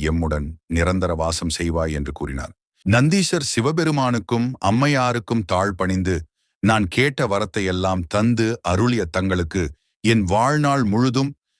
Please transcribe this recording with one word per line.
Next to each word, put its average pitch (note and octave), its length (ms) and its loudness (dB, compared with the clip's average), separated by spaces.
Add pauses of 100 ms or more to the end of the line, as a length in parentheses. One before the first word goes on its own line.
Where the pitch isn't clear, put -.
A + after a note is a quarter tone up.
எம்முடன் D2+ 480 -2 (180)
நிரந்தர F2 480 0
வாசம் D#2+ 440 -2
செய்வாய்" E2 340 -2
என்று C#2+ 200 -4
கூறினார். C2+ 400 -8 (360)
நந்தீசர் D#3+ 680 2
சிவபெருமானுக்கும் B2 920 0 (160)
அம்மையாருக்கும் A#2+ 840 2
தாழ் F#2+ 300 0
பணிந்து, F#2 480 0 (360)
"நான் G#2 280 2
கேட்ட C3+ 380 0
வரத்தை G2+ 380 -2
எல்லாம் F#2 420 0
தந்து A2+ 560 0
அருளிய G#2+ 420 2
தங்களுக்கு F#2 580 -2 (380)
என் A2+ 220 4
வாழ்நாள் C#3 640 2
முழுதும் B2+ 500 0 (260)